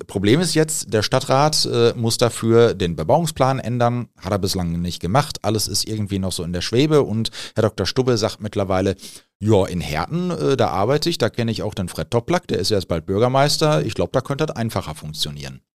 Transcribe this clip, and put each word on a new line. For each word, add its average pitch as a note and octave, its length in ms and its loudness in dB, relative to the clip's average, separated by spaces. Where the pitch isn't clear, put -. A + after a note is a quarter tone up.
Problem G#2 340 4
ist D#3+ 140 0
jetzt, D#3 400 0
der G#2+ 80 2
Stadtrat, C3 640 2
äh, A#2 280 4
muss A2+ 220 -2
dafür A#2 560 4
den F2 240 -2
Bebauungsplan C3+ 640 2
ändern, A#2+ 580 -2
hat - 160 -6
er G2+ 60 2
bislang F2 420 -2
nicht F2 200 -4
gemacht. C3 420 0
Alles G#2+ 260 -2
ist - 180 -4
irgendwie G2+ 360 -4
noch F#2 100 -4
so F2+ 120 -6
in F2 80 -6
der F2 80 -4
Schwebe C#3+ 420 2
und G#2+ 280 -2
Herr A2 80 2
Doktor G2+ 200 0
Stubbe B2 320 0
sagt G#2 240 -2
mittlerweile, G2 540 0
„Ja, G2+ 260 6
in F2 140 -4
Herten, E2 500 -2
äh, C#3+ 260 0
da A2 120 2
arbeite C3+ 420 0
ich, - 80 -4
da A2+ 100 2
kenne A#2 220 -2
ich F#2 140 -4
auch G#2 100 -6
den F#2 140 -4
Fred - 240 -8
Toplak, E3 340 0
der - 140 -2
ist G2 100 -2
ja G#2+ 60 2
jetzt F#2 100 -2
bald E2 200 -4
Bürgermeister. C3+ 800 2
Ich G#2+ 100 -6
glaub, F2+ 180 -2
da C3+ 80 2
könnte C#3+ 260 -2
das - 80 -6
einfacher G2+ 400 -4
funktionieren.“ C#2+ 680 -10